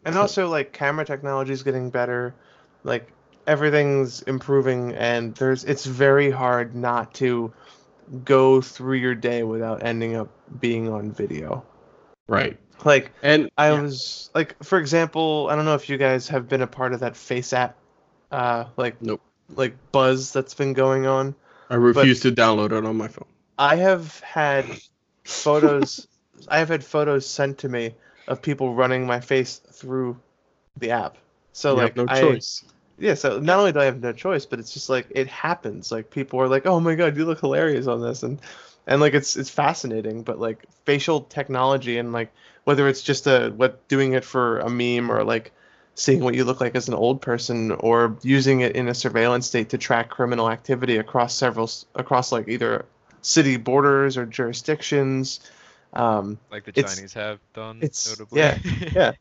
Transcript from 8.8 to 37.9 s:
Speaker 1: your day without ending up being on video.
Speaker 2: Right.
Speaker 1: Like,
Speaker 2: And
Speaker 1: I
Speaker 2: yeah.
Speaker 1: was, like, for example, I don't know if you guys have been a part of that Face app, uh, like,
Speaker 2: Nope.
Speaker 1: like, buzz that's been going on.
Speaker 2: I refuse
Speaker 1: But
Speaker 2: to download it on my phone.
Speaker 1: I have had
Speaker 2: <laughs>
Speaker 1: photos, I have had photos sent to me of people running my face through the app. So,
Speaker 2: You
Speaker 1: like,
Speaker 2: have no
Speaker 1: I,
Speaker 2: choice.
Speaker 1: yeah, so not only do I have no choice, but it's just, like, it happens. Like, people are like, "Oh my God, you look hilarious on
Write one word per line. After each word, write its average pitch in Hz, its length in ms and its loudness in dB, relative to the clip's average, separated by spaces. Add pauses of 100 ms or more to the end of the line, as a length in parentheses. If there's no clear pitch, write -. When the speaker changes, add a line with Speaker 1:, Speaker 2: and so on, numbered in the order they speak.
Speaker 1:
your 127 180 0
day 120 280 -2
without 113 400 -6
ending 113 320 -4
up 110 140 -6 (300)
being 113 300 -2
on 107 220 -6
video. 80 540 -8 (600)
Speaker 2:
Right. 107 300 0 (260)
Speaker 1:
Like, 139 280 6 (120)
Speaker 2:
And 151 340 4
Speaker 1:
I 151 140 4
Speaker 2:
yeah. 147 100 2
Speaker 1:
was, - 540 -8
like, - 280 -4
for 190 140 0
example, 156 720 0
I 151 60 0
don't 151 100 0
know 156 100 2
if 143 140 -6
you 139 80 -4
guys 131 300 2
have 127 200 -4
been 131 140 0
a 123 60 -2
part 127 260 -4
of 120 60 -6
that 117 180 -6
Face 127 360 -6
app, 123 220 -2 (560)
uh, 120 340 -2 (120)
like, 120 240 -4
Speaker 2:
Nope. 113 200 -6 (340)
Speaker 1:
like, 131 200 -2 (160)
buzz 131 400 2
that's 135 220 -4
been 135 200 -2
going 131 340 2
on. 135 260 0 (360)
Speaker 2:
I 123 60 -2
refuse 123 460 6
Speaker 1:
But 127 80 4
Speaker 2:
to 120 60 0
download 113 420 4
it 110 80 -2
on 110 100 -4
my 107 120 -4
phone. - 180 -16 (320)
Speaker 1:
I 143 200 4
have 180 420 0
had 143 460 -2
Speaker 2:
<laughs> - 580 -20
Speaker 1:
photos, 147 840 2 (400)
I 151 120 2
have 160 100 0
had 156 140 -2
photos 147 420 0
sent 139 340 -4
to 139 100 -6
me 117 260 -4 (320)
of 123 140 -6
people 139 320 -2
running 127 320 2
my 123 140 -2
face 127 420 -2 (100)
through 127 460 -8 (600)
the 117 140 -4
app. 107 260 -4 (360)
So, 147 180 0
Speaker 2:
You 131 60 4
Speaker 1:
like, 120 180 2
Speaker 2:
have 123 120 -2
no 127 60 0
Speaker 1:
I, 131 80 2
Speaker 2:
choice. - 440 0 (340)
Speaker 1:
yeah, 107 140 2
so 127 260 -2
not 175 200 2
only 196 120 4
do 147 80 0
I 139 60 4
have 127 160 0
no 120 100 -4
choice, 156 340 -4
but 117 140 -8
it's 113 140 -16
just, - 160 -12
like, 127 220 -2
it 131 160 -2
happens. 135 640 -8
Like, 110 180 -8
people 135 320 -6
are 131 80 4
like, 135 160 2
"Oh 180 140 4
my 165 160 0
God, 156 200 2
you 156 100 0
look 160 140 -2
hilarious 139 480 0
on 117 140 -2